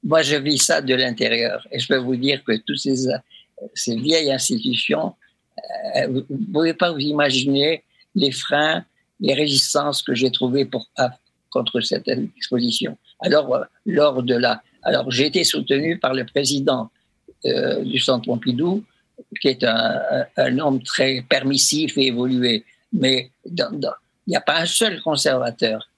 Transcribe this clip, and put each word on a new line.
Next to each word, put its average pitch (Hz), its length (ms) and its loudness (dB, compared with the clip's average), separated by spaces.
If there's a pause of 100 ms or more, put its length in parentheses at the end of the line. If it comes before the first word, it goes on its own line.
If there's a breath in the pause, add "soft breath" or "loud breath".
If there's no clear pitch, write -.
moi, 156 200 4
je 143 140 2
vis 143 220 0
ça 160 220 2
de 131 140 0
l'intérieur. 117 760 0
Et 127 80 -8
je 127 100 -4
peux 139 100 4
vous 127 180 0
dire 135 280 0
que 113 120 2
toutes 135 220 -6
ces, 131 300 0 (640 loud breath)
ces 117 220 -4
vieilles 147 360 0
institutions, 131 840 -2 (800 soft breath)
euh, 135 120 0
vous 131 220 -2
ne 131 220 -6
pouvez 165 220 2
pas 175 180 0
vous 147 80 -6
imaginer 143 840 0 (320 soft breath)
les 139 180 2
freins, 156 520 0 (360)
les 139 140 2
résistances 143 680 0
que 135 120 -2
j'ai 127 160 2
trouvées 131 340 0
pour, - 320 -8
à, 127 140 0 (400)
contre 123 300 -2
cette - 280 -4
exposition. - 880 -2 (240 soft breath)
Alors, 143 340 2
euh, 131 100 -2 (200)
lors 143 380 2
de 123 120 2
la, 120 280 0 (200 soft breath)
alors, 123 280 0
j'ai 127 160 2
été 165 180 0
soutenu 151 540 0
par 131 160 0
le 127 100 -2
président, 139 680 0 (540)
euh, - 400 0
du - 140 -2
Centre 127 280 0
Pompidou, 131 580 0 (560)
qui - 80 2
est 131 160 0
un, 113 360 2 (100)
un, 131 140 0 (120)
un 131 240 2
homme 135 220 0
très 131 460 0
permissif 139 680 2
et 131 80 4
évolué. 123 580 0 (280 soft breath)
Mais - 380 0 (140)
dans, - 320 -4
dans, 139 160 -4 (340)
il - 40 -4
n'y 170 60 2
a - 40 0
pas 156 200 0
un 170 60 0
seul 196 360 0
conservateur 123 960 0